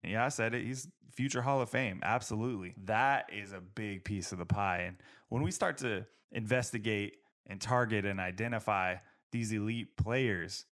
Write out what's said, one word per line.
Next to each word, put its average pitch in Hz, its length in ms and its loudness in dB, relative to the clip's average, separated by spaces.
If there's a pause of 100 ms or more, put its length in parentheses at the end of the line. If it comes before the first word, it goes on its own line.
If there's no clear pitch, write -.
Yeah, 107 200 2
I 135 40 2
said 113 260 0
it. 120 100 -2
He's 127 240 -6 (240)
future 127 300 0
Hall 135 180 2
of 120 80 0
Fame. 113 340 -2
Absolutely. 110 720 -2 (100)
That 120 480 2
is 98 200 -8
a 92 80 -8
big 101 440 -6
piece 101 280 -2
of 92 60 -6
the 87 80 -4
pie. 92 400 2
And 92 100 -8 (320)
when 123 140 0
we - 80 0
start 180 280 0
to 107 280 -2 (260)
investigate 110 840 0 (300)
and 95 140 -10
target 113 440 2
and 98 140 0
identify 95 800 0 (340)
these 113 220 -2
elite 110 440 -2
players 107 680 0 (140)